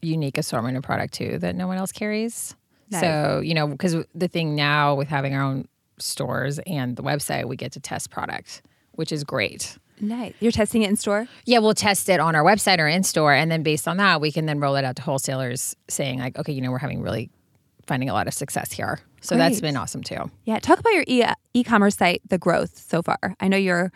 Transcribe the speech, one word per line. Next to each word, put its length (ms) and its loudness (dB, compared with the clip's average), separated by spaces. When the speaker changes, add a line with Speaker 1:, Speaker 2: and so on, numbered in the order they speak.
Speaker 1:
unique 380 -4
assortment 380 -4
of 80 -6
product, 300 -4
too, 240 -6
that 180 -4
no 100 -4
one 100 -4
else 140 -6
carries. 640 -6
Speaker 2:
Nice. 80 -2
Speaker 1:
So, 400 0
you 140 -2
know, 220 0
'cause 200 0
the 140 -2
thing 260 -2
now 400 2
with 140 -2
having 260 -2
our 80 0
own 240 -2
stores 680 -4
and 260 -4
the 80 -10
website, 460 -4
we 80 -8
get 160 -10
to 80 -16
test 300 -10
product, 520 -10
which 180 -6
is 140 -4
great. 520 -6
Speaker 2:
Nice. 420 -6
You're 120 4
testing 300 2
it 80 2
in 60 2
store? 300 0
Speaker 1:
Yeah, 140 6
we'll 120 6
test 380 2
it 100 6
on 160 4
our 80 6
website 360 6
or 60 4
in 160 2
store, 300 4
and 180 4
then 120 0
based 260 0
on 80 0
that, 240 4
we 100 0
can 140 -2
then 160 0
roll 160 2
it 80 2
out 120 -2
to 60 -10
wholesalers 720 -4
saying, 300 -4
like, 200 -6
"Okay, 140 -4
you 80 -6
know, 100 -2
we're 80 -2
having 220 -6
really, 300 -6
finding 240 -2
a 20 -2
lot 140 0
of 80 -4
success 380 -6
here." 280 -6
So 160 -2
that's 200 4
Speaker 2:
Great. 120 -2
Speaker 1:
been 80 -2
awesome, 240 -8
too. 280 -8
Speaker 2:
Yeah, 140 -2
talk 200 4
about 140 2
your 160 2
e-, 160 4
e-commerce 420 4
site, 320 2
the 80 2
growth 400 0
so 240 -2
far. 160 0
I 80 0
know 80 4
you're, 400 0